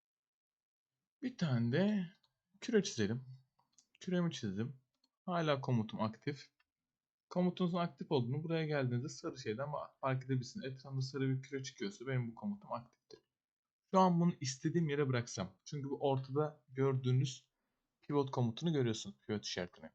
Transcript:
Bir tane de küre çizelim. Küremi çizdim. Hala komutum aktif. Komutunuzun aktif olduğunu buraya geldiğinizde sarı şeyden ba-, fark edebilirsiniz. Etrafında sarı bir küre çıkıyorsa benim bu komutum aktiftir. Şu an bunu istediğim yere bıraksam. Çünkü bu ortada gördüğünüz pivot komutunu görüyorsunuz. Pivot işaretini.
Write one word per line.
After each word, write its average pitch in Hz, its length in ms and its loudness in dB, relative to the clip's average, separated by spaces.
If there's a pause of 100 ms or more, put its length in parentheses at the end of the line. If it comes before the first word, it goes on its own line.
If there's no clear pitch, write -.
(1200)
Bir 254 160 -6
tane 120 340 2
de 190 360 2 (540)
küre 214 220 4
çizelim. 110 420 0 (760)
Küremi 175 320 0
çizdim. 107 480 -4 (460)
Hala 160 360 0
komutum 110 400 0
aktif. 110 480 -4 (800)
Komutunuzun 180 480 2
aktif 170 340 -2
olduğunu 131 320 2
buraya 165 220 0
geldiğinizde 135 440 0
sarı - 280 -8
şeyden 123 300 -4
ba-, - 340 -8
fark 131 240 0
edebilirsiniz. 131 400 -4
Etrafında 135 360 -6
sarı 135 280 -2
bir 131 120 0
küre 135 220 -8
çıkıyorsa 117 440 -8
benim 123 240 -2
bu 113 40 -16
komutum 101 360 -6
aktiftir. - 480 -12 (720)
Şu 190 80 6
an 180 200 6
bunu 175 220 6
istediğim 160 480 0
yere 143 180 2
bıraksam. 117 460 0 (120)
Çünkü 139 240 -6
bu 139 80 -2 (120)
ortada 135 600 0
gördüğünüz 131 760 2 (580)
pivot 143 280 2
komutunu 123 420 0
görüyorsunuz. 117 480 0
Pivot 104 240 -2
işaretini. - 500 -6